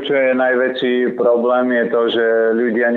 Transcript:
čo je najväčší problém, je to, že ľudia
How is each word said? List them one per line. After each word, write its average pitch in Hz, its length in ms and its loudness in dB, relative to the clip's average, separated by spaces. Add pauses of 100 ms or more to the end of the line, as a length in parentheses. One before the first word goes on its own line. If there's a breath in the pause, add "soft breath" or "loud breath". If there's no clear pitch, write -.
čo 147 80 -4
je 131 240 2
najväčší 127 800 0
problém, 123 560 0
je 117 160 0
to, 117 120 0 (120)
že 113 140 0 (260)
ľudia 120 440 0